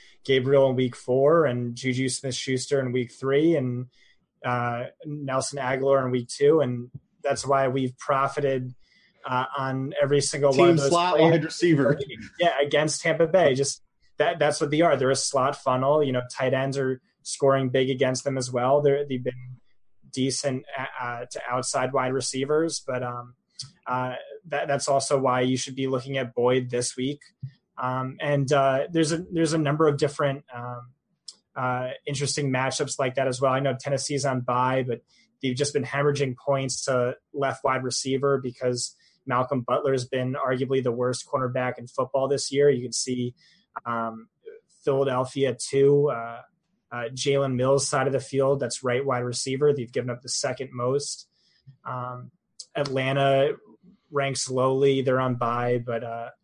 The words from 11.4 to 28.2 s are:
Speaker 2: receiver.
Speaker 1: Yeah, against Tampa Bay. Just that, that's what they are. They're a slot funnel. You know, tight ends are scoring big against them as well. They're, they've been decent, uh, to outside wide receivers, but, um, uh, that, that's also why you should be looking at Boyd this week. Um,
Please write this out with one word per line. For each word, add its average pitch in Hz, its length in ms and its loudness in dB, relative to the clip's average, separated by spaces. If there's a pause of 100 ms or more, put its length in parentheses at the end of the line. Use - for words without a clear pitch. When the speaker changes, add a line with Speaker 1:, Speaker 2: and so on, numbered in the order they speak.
Speaker 2:
receiver. 151 540 4 (400)
Speaker 1:
Yeah, 170 220 4
against 147 420 0
Tampa 165 240 2
Bay. 156 280 6
Just 135 280 -2 (360)
that, 165 200 2
that's 147 220 2
what 151 100 0
they 151 120 2
are. 160 140 6
They're 131 140 2
a 135 60 4
slot 135 400 0
funnel. 135 460 2
You 135 100 0
know, 123 180 0
tight 131 240 0
ends 135 240 -2
are 131 220 -2 (220)
scoring 135 480 2
big 131 200 2
against 131 340 0
them 135 140 -2
as 123 140 -6
well. 131 300 2
They're, 143 240 2
they've 131 160 -6
been 127 360 -8 (540)
decent, 131 520 -2 (360)
uh, 120 300 -8
to - 180 -10
outside 127 440 -2
wide 131 200 0
receivers, 139 760 -2
but, 127 160 -4
um, 123 320 -10 (520)
uh, 127 280 -4 (320)
that, 156 220 -4
that's 139 200 -2
also 139 300 2
why 127 220 2
you 127 160 2
should 131 180 -8
be 131 120 -4
looking 131 320 -4
at 123 160 -6
Boyd 123 340 2
this 123 280 -4
week. 135 240 -4 (580)
Um, 127 420 -4